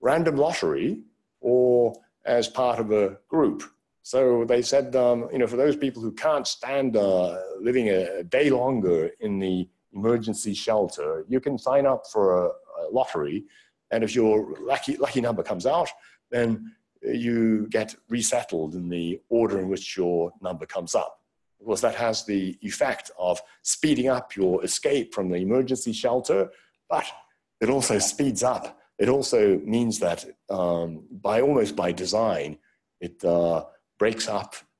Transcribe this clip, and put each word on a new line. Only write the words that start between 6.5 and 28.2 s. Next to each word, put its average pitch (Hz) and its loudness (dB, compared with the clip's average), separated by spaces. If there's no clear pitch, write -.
uh, 92 2
living 120 2
a, 92 0
a 87 -6
day 135 2
longer 104 2
in 101 -4
the 92 -2
emergency 110 -2
shelter, 82 -2
you 127 0
can 139 -4
sign 139 2
up 131 0
for 92 4
a, 87 2
a - -8
lottery. 87 -2
And 113 0
if 107 -4
your 107 2
lucky, 139 -2
lucky 131 0
number 117 -2
comes 90 -4
out, 156 2
then 117 -2
you 117 0
get 110 -2
resettled 87 -2
in 87 -6
the 85 -4
order 110 2
in 92 -4
which - -6
your 87 0
number 87 -8
comes 87 -8
up. - -4
Of 104 -18
course, 104 -2
that 113 0
has 113 -2
the 95 -2
effect - -4
of 90 0
speeding 131 0
up 123 -4
your 92 2
escape 135 -2
from 92 -2
the 87 -2
emergency 123 0
shelter, 127 0
but 156 -2
it 113 0
also 127 2
speeds 120 0